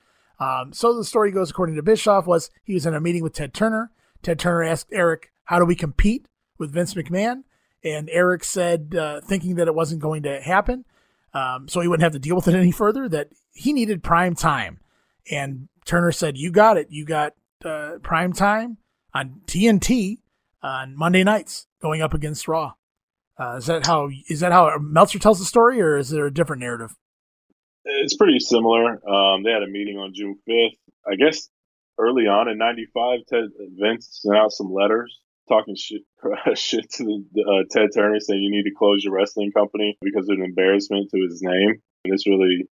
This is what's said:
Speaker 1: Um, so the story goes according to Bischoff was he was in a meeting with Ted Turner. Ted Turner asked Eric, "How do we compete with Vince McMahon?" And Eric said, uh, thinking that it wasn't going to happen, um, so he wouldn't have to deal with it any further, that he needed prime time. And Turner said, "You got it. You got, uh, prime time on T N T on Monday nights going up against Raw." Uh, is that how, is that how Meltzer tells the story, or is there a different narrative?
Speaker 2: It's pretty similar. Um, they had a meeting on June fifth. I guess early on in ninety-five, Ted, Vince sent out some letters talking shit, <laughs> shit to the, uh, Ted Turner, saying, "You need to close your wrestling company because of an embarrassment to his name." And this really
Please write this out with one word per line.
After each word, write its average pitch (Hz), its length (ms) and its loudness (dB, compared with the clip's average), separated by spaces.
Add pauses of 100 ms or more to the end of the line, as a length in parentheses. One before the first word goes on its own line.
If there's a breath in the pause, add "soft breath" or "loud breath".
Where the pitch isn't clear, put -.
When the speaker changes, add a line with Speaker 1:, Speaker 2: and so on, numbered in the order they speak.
(400)
Speaker 1:
Um, 131 340 -6
so 233 240 0
the 220 80 -4
story 214 240 2
goes 185 220 -2
according 165 240 -4
to 151 80 -4
Bischoff 202 420 2
was 175 240 0 (140)
he 208 100 -6
was 160 140 -2
in 165 80 -2
a 147 40 -4
meeting 170 220 -2
with 160 120 -6
Ted 143 200 -10
Turner. 220 380 -2 (320)
Ted 165 160 -2
Turner 170 240 0
asked 165 280 -4
Eric, 170 400 0 (140)
"How 175 140 2
do 175 60 6
we 175 100 2
compete 196 520 0 (300)
with 147 160 -8
Vince 170 220 -4
McMahon?" 202 480 -4 (400)
And 151 280 -6
Eric 180 320 2
said, 175 540 -2
uh, 151 240 -4
thinking 185 360 -4
that 170 100 2
it 156 80 0
wasn't 160 260 -2
going 151 220 -4
to 139 180 -6
happen, 202 420 -2 (520)
um, 131 320 -6
so - 120 -4
he 175 80 0
wouldn't 170 160 2
have 165 100 2
to 143 60 -8
deal 151 160 -2
with 180 120 0
it 175 80 4
any 180 160 6
further, 220 380 0
that 156 200 -4 (240)
he - 200 -2
needed 214 300 -2
prime 170 320 2
time. 120 440 -2 (520)
And 139 380 -8 (160)
Turner 175 260 2
said, 151 260 -4
"You 160 140 -6
got 208 260 6
it. 147 140 -2
You 151 140 -10
got, 151 280 -4 (320)
uh, 156 280 -10 (100)
prime 175 300 -2
time 214 440 -2 (380)
on 135 320 -8
T 190 200 2
N 214 120 6
T 220 420 0 (400)
on 135 340 -10
Monday 175 280 2
nights 202 440 -2 (140)
going 156 200 -2
up 156 120 -2
against 151 340 -6
Raw." 156 260 -4 (680)
Uh, 123 180 -8
is 120 80 -12
that 156 220 -2
how, 151 220 0 (200)
is 156 120 -6
that 180 100 2
how 165 280 6
Meltzer 156 400 2
tells 208 200 4
the 190 60 -8
story, 233 360 4
or 156 160 2
is 135 120 -4
there 147 180 -2
a 139 60 -6
different 147 260 -2
narrative? 117 360 -10 (880)
Speaker 2:
It's - 320 -2
pretty 160 220 6
similar. 113 600 2 (100)
Um, 98 340 2
they 113 80 0
had 107 120 0
a 98 40 -6
meeting 101 300 -8
on 98 160 -12
June 101 220 -10 (100)
fifth. 117 340 0 (300)
I 98 60 -2
guess 151 320 0 (500)
early 120 300 2
on 107 220 2
in 107 80 -6
ninety-five, 117 720 -2
Ted, 117 180 -2 (340)
Vince 113 420 -4
sent 104 160 2
out 107 140 4
some 98 220 -8
letters 110 460 0 (300)
talking 107 260 0
shit, - 260 -12 (200)
<laughs> 104 360 -2
shit - 340 -4
to 107 400 -6
the, 104 100 0
uh, 98 300 2
Ted 107 240 4
Turner, 107 240 2
saying, 98 220 -2
"You 101 100 0
need 104 180 -2
to 101 80 -10
close 101 260 2
your 98 100 -4
wrestling 101 380 -2
company 104 500 0
because 98 280 -2
of 98 80 2
an 92 60 -4
embarrassment 98 640 0
to 95 180 0
his 85 140 -10
name." 95 400 2 (240)
And 95 80 0
this 98 140 0
really 95 460 2